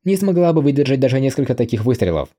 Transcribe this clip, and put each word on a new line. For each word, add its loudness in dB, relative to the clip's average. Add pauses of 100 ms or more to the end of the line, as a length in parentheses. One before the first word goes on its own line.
не 0
смогла 0
бы 2
выдержать 0
даже 2
несколько -2
таких -2
выстрелов. 0 (100)